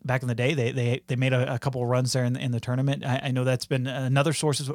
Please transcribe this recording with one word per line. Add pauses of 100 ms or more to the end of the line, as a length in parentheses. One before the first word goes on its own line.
back
in
the
day,
they,
they,
they
made
a,
a
couple
of
runs
there
in,
in
the
tournament.
I,
I
know
that's
been
another
source
of,